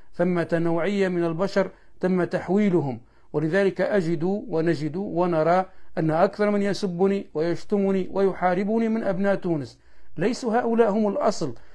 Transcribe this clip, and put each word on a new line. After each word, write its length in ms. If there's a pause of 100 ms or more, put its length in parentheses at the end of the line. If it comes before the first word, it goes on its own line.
(140)
ثمة 400
نوعية 540
من 160
البشر 460 (300)
تم 240
تحويلهم، 760 (340)
ولذلك 480
أجد 420
ونجد 720
ونرى 680 (320)
أن 140
أكثر 400
من 100
يسبني 720
ويشتمني 800
ويحاربني 800
من 140
أبناء 320
تونس. 440 (380)
ليس 280
هؤلاء 460
هم 160
الأصل، 480 (200)